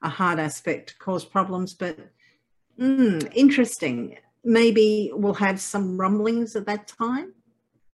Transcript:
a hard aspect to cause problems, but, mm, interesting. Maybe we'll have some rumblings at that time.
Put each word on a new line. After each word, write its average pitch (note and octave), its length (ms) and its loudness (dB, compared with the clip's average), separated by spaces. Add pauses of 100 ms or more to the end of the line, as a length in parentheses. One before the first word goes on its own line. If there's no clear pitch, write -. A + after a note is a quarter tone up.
a D#3+ 60 -6
hard E3+ 300 -2
aspect D3+ 520 -6
to - 60 -20
cause F#3 280 -8
problems, F#3 500 -4
but, F3 240 -8 (840)
mm, B3 540 2
interesting. A#3+ 840 2 (280)
Maybe A3 680 4
we'll G3+ 220 -2
have F#3+ 260 0
some F#3 400 -4
rumblings A3 560 -2
at G3+ 100 -4
that G#3 220 -8
time. C4 440 -6 (640)